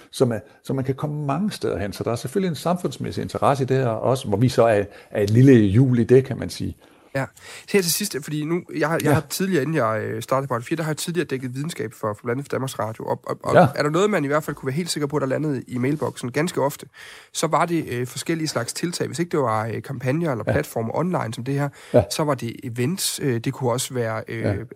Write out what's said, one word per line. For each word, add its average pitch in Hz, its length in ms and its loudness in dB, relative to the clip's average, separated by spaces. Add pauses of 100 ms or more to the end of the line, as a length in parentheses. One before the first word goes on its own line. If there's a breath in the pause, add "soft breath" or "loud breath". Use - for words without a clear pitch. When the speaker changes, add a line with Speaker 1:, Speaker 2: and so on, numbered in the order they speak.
(120)
Speaker 1:
Så - 140 4
man, 113 160 0 (220 soft breath)
så - 100 -4
man 135 120 -2
kan 131 100 -2
komme 147 300 -6
mange 165 260 -2
steder - 280 -4
hen. 98 140 -4
Så - 100 -8
der 107 80 0
er 117 40 0
selvfølgelig 190 340 -2
en 151 60 -2
samfundsmæssig 131 680 -4
interesse 131 420 0
i 123 40 0
det 131 100 2
her 131 100 0
også, 117 400 0
hvor 98 100 2
vi 123 120 6
så 123 140 4
er, 107 200 6 (280 loud breath)
er 107 120 0
et 101 60 2
lille 127 240 10
hjul 117 460 6
i 113 40 4
det, 127 220 8
kan 110 140 -6
man 90 100 -4
sige. 92 280 -8 (380 soft breath)
Speaker 2:
Ja. 131 100 -2 (100)
Så - 380 -20
her 202 80 6
til 170 100 -2
sidst, 202 320 -4
fordi 151 220 -4
nu, 170 160 0 (180)
jeg 151 80 2
har, 165 80 0
jeg - 80 -2
Speaker 1:
Ja. 147 100 4
Speaker 2:
har 151 160 2
tidligere, 185 320 0
inden 160 140 -2
jeg, 110 280 2
øh, 110 180 -6
startede 135 260 0
på 131 60 -4
Radio 120 120 -4
fire, - 120 -4
der 165 60 -4
har 156 80 -2
jeg 147 60 -4
tidligere 170 300 -4
dækket 127 280 -6
videnskab 131 380 -6
for, 107 200 -4
for - 100 -12
blandt 120 80 -4
andet 139 140 -4
for - 40 -20
Danmarks 127 300 -4
Radio. 110 260 -6
Og, 123 220 -2
og, - 160 -4
og 127 120 0
Speaker 1:
Ja. 160 200 10
Speaker 2:
er - 80 0
der 147 60 2
noget, 185 200 2
man 180 140 0
i 139 40 -2
hvert 151 160 0
fald 151 120 -6
kunne - 120 -8
være 127 80 -2
helt 175 140 -2
sikker 147 180 -2
på, 147 120 -2
der 135 60 0
landede 131 420 -2
i 123 100 -6
mailboksen 123 540 -2
ganske 147 300 0
ofte, 139 240 -2 (480 loud breath)
så - 140 -2
var 156 180 2
det, 170 260 -2
øh, 123 160 -2
forskellige 160 400 -4
slags 120 260 -4
tiltag. - 340 -4
Hvis 139 120 -6
ikke 175 100 -2
det 165 100 0
var, 110 280 2
øh, 113 140 -4
kampagner 135 500 -2
eller 107 160 -4
Speaker 1:
Ja. 117 40 0
Speaker 2:
platformer 117 460 -2
online 135 360 -2
som 117 100 -10
det 135 100 -2
her, 143 160 0 (240 loud breath)
Speaker 1:
Ja. 120 160 8
Speaker 2:
så - 140 -2
var 147 100 2
det 117 300 -4
events, 123 600 -2
øh, 127 160 2
det 120 140 -4
kunne 123 180 -2
også 131 220 -2
være, 110 340 -4
øh, 113 120 -8
Speaker 1:
Ja. 113 140 0
Speaker 2:
øh, 107 120 -4 (100)